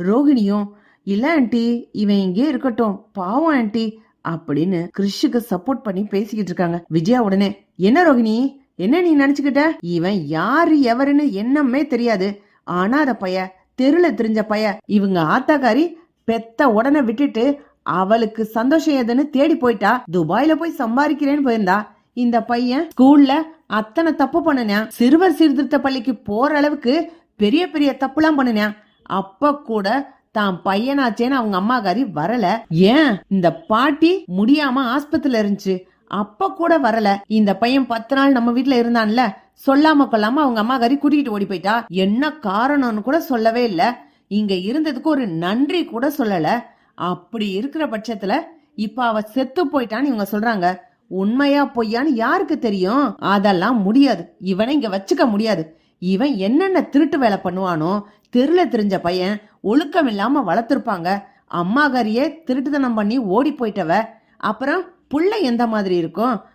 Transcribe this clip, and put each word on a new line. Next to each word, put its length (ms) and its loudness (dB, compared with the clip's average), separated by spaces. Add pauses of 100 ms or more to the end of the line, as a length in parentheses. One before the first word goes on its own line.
ரோகிணியும், 640 2 (380)
"இல்ல 280 -2
ஆன்ட்டி, 600 0
இவன் 240 0
இங்கே 320 0
இருக்கட்டும், 640 -2
பாவம் 420 -2
ஆன்ட்டி" 440 -2 (320)
அப்படின்னு 580 -2 (120)
கிறிஷுக்கு 500 -2
சப்போர்ட் 340 -4
பண்ணி 200 -4
பேசிக்கிட்டு 480 -4
இருக்காங்க. 360 -4
விஜயா 340 2
உடனே, 440 0 (120)
என்ன 260 4
ரோகிணி, 520 2 (200)
என்ன 260 2
நீ 160 4
நினைச்சுக்கிட்ட? 440 2 (180)
இவன் 380 -2
யாரு 600 2
எவருன்னு 540 2
என்னமே 560 0
தெரியாது. 540 -2 (220)
அனாதை 500 0
பய, 420 -6 (260)
தெருல 240 4
திரிஞ்ச 360 0
பய. 440 -2
இவங்க 360 2
ஆத்தாக்காரி 720 2 (300)
பெத்த 460 0
உடனே 320 2
விட்டுட்டு 600 0 (220)
அவளுக்கு 600 0
சந்தோஷம் 500 0
எதுன்னு 340 0
தேடி 280 2
போயிட்டா. 540 0
துபாயில 440 2
போய் 220 -4
சம்பாதிக்கிறேன்னு 680 0
போயிருந்தா. 420 0 (260)
இந்த 300 0
பையன் 440 -2 (100)
ஸ்கூல்ல 360 8 (340)
அத்தனை 480 -2
தப்பு 380 0
பண்ணுனா, 340 -2
சிறுவர் 440 4
சீர்திருத்த 480 2
பள்ளிக்கு 360 -2
போற 420 -2
அளவுக்கு 540 0 (240)
பெரிய 340 2
பெரிய 300 0
தப்புலாம் 380 0
பண்ணுனா. 380 0 (280)
அப்ப 520 -2
கூட 600 -4 (160)
தான் 340 -2
பையனாச்சேன்னு 640 0
அவங்க 300 -2
அம்மாக்காரி 440 0 (120)
வரல. 320 -2 (220)
ஏன், 480 4 (100)
இந்த 260 2
பாட்டி 680 0 (140)
முடியாம 380 2
ஆஸ்பத்திரியில 640 -2
இருந்துச்சு, 400 -2 (260)
அப்ப 440 -4
கூட 280 0
வரல. 360 2 (120)
இந்த 300 2
பையன் 300 0
பத்து 280 -6
நாள் 160 4
நம்ம 200 2
வீட்ல 300 2
இருந்தான்ல, 460 0 (400)
சொல்லாம 440 4
கொள்ளாம 300 2
அவங்க 220 0
அம்மாக்காரி 280 0
கூட்டிட்டு 360 2
ஓடி 180 -4
போயிட்டா. 420 -2
என்ன 540 0
காரணம்னு 600 0
கூட 180 0
சொல்லவே 440 0
இல்ல. 420 -2 (220)
இங்க 260 -2
இருந்ததுக்கு 500 -2
ஒரு 240 0
நன்றி 580 -2
கூட 320 -4
சொல்லல. 460 -2 (320)
அப்படி 560 -6
இருக்கிற 360 -4
பட்சத்துல 520 -6 (360)
இப்ப 300 -4
அவ 160 0
செத்து 440 -4
போயிட்டான்னு 380 -4
இவங்க 280 -2
சொல்றாங்க. 540 -2 (220)
உண்மையா 680 0
பொய்யான்னு 320 -2
யாருக்கு 520 0
தெரியும்? 580 0
அதெல்லாம் 640 2
முடியாது, 580 2
இவனை 340 -2
இங்க 140 0
வச்சுக்க 420 0
முடியாது. 480 -2 (220)
இவன் 360 0
என்னென்ன 460 2
திருட்டு 380 0
வேலை 240 2
பண்ணுவானோ, 580 -2 (340)
தெருல 300 4
திரிஞ்ச 320 0
பையன், 420 -2 (220)
ஒழுக்கம் 460 0
இல்லாம 460 0
வளர்த்திருப்பாங்க. 680 -2 (320)
அம்மாகாரியே 800 0 (120)
திருட்டுத்தனம் 480 -2
பண்ணி 240 -2
ஓடி 360 0
போயிட்டவ. 500 -2 (340)
அப்புறம் 460 -4 (300)
புள்ள 280 0
எந்த 260 0
மாதிரி 280 -2
இருக்கும்? 460 -2 (140)